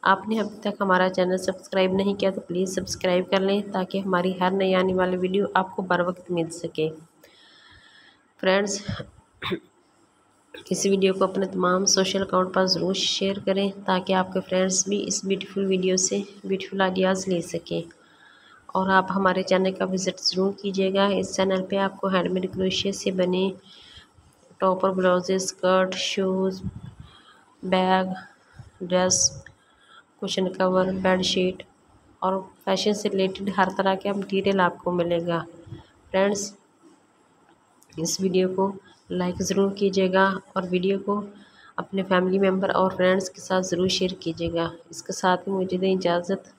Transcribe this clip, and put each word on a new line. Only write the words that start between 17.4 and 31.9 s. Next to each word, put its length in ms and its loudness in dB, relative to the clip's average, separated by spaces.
सकें। 400 -6
और 160 0
आप 200 4
हमारे 340 2
चैनल 260 2
का 160 -2
विज़िट 340 -4
ज़रूर 400 0
कीजिएगा। 480 0
इस 260 -2
चैनल 340 0
पे 100 0
आपको 300 -2
हैंडमेड 440 0
क्रोशिया 400 -2
से 200 -4
बने 380 0
टॉप 220 2
और 120 2
ब्लाउजेज़, 500 2
स्कर्ट, 520 2
शूज़, 640 -2
बैग, 520 2
ड्रेस, 600 2
कुशन 280 -2
कवर, 440 2
बेडशीट 680 0